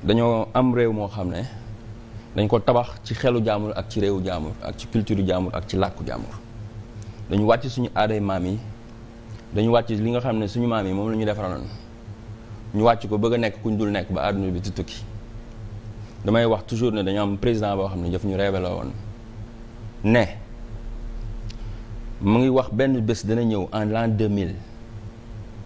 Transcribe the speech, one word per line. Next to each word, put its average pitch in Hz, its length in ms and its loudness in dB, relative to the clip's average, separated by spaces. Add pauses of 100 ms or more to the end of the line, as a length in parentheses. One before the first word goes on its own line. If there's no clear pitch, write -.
Dañoo 113 500 4
am 127 200 4
réew 120 180 4
moo 104 160 -2
xam 98 220 -4
ne 87 140 -4 (920)
dañ 107 120 4
ko 113 120 4
tabax 120 280 4 (160)
ci - 100 -4
xelu 123 300 4
jaamur 104 320 2
ak - 140 -6
ci - 100 -2
réewu 98 240 2
jaamur 85 280 -2 (120)
ak 87 140 -6
ci - 100 -10
culture 101 380 2
jaamur 92 280 2
ak - 140 -4
ci - 100 -4
làkku 95 280 0
jaamur. 62 240 -6 (1000)
Dañu 101 160 4
wàcc 117 240 6
suñu 123 260 -2
aaday 107 240 2
maam 95 260 0
yi, 98 140 0 (960)
dañu 110 180 4
wàcc 117 180 4
li 110 220 2
nga 120 100 2
xam 120 160 2
ne 107 100 2
suñu 120 200 0
maam 113 180 2
yi 95 80 0
moom 104 180 0
la 110 60 0
ñu 110 80 2
defaraloon. 98 400 -2 (1080)
Ñu 104 80 4
wàcc 113 260 6
ko 107 80 2
bëgg 113 160 4
a 120 40 4
nekk 110 260 0
kuñ 110 140 2
dul 107 140 2
nekk 95 200 0
ba 82 180 0
àdduna 98 220 0
bi 87 100 -2
di 101 100 -4
tukki. - 320 -6 (1200)
Damay 113 220 6
wax 110 220 2
toujours 117 260 2
ne 107 100 0
dañu 98 160 0
am 101 180 0
président 104 380 2
boo 98 120 0
xam 92 140 -4
ne 87 80 0
daf 90 140 0
ñu 98 140 0
révélé 98 300 2
woon 90 240 -4 (1120)
ne 113 200 6 (2000)
mu 104 180 6
ngi 131 100 6
wax 127 220 4
benn 131 300 4
bés 110 240 0
dana 113 180 2
ñëw 104 280 2
en 107 140 0
l'an 113 220 2
deux 110 220 4
mille, 98 260 0 (1120)